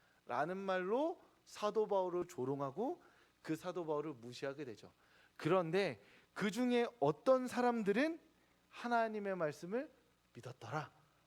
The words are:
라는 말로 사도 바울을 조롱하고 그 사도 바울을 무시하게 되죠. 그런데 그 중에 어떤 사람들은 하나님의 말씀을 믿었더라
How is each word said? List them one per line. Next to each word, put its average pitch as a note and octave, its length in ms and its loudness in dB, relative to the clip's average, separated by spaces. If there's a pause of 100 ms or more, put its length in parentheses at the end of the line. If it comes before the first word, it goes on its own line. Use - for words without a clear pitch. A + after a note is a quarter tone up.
(260)
라는 D3+ 320 -2
말로 G3 640 0 (240)
사도 G#3 420 -2
바울을 F3+ 400 0
조롱하고 C#3 760 -4 (380)
그 D#3+ 140 -2
사도 F3 300 -6
바울을 D3+ 280 -2
무시하게 C3+ 500 -8
되죠. G#2 300 -14 (420)
그런데 E3+ 640 2 (320)
그 G3+ 160 0
중에 A#3+ 380 2 (120)
어떤 B3+ 480 4
사람들은 A#3+ 720 2 (500)
하나님의 A3 640 -2
말씀을 F3 560 -4 (420)
믿었더라 B2+ 560 -8 (380)